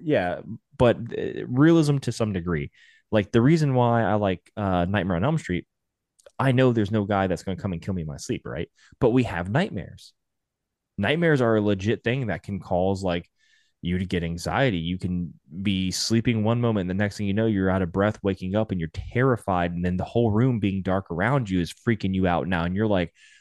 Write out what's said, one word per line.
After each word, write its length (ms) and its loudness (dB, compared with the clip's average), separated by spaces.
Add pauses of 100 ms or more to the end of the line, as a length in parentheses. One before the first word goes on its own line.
yeah, 400 0 (360)
but, 200 6 (200)
uh, 300 -6
realism 520 4
to 120 -4
some 220 -2
degree. 360 -4 (420)
Like, 200 0
the 100 6
reason 320 4
why 300 4
I 120 2
like, 420 -2
uh, 280 0
Nightmare 300 0
on 80 0
Elm 140 0
Street, 280 -4 (720)
I 140 2
know 220 4
there's 180 2
no 140 0
guy 220 2
that's 160 -2
gonna 140 -4
come 160 -4
and 80 -6
kill 120 -4
me 80 -4
in 60 -8
my 100 -10
sleep, 280 -6
right? 240 -8 (300)
But 120 4
we 120 4
have 260 -4
nightmares. 640 -4 (840)
Nightmares 440 2
are 140 4
a 60 4
legit 420 0
thing 240 -2
that 160 -6
can 160 -6
cause, 440 -2
like, 260 -2 (520)
you 180 -2
to 60 -4
get 180 -2
anxiety. 560 -2
You 180 -4
can 360 -6 (280)
be 300 -2
sleeping 520 0
one 160 0
moment, 220 0
and 80 -4
the 120 -2
next 160 -2
thing 100 -4
you 60 -2
know, 120 0
you're 240 2
out 140 2
of 80 -4
breath, 320 0
waking 320 -4
up, 160 0
and 80 -2
you're 140 -4
terrified, 800 -2
and 140 -4
then 120 0
the 60 -4
whole 280 0
room 280 2
being 220 0
dark 300 -2
around 380 0
you 120 0
is 120 -4
freaking 420 -2
you 120 2
out 200 0
now, 180 0
and 100 -4
you're 120 0
like, 260 0 (280)